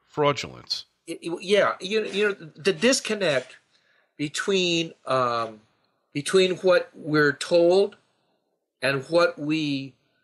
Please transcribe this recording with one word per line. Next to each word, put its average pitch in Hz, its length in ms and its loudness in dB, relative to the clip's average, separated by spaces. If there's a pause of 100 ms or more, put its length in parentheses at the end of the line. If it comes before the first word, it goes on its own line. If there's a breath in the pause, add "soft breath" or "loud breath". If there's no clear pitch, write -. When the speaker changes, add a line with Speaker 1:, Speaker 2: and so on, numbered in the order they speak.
Speaker 1:
fraudulence. - 800 -4 (220)
Speaker 2:
It, 165 140 -10
it, 170 200 -8
yeah, 180 380 2
you, 208 260 -4
you 196 220 -2
know, 196 60 -2
the 165 400 -4
disconnect 190 840 0 (600)
between, 165 760 -2 (120)
um, 117 560 -2 (520)
between 185 440 0
what 175 360 2
we're 151 400 0
told 175 640 2 (840)
and 135 240 -2
what 170 340 2
we 147 540 -4 (300)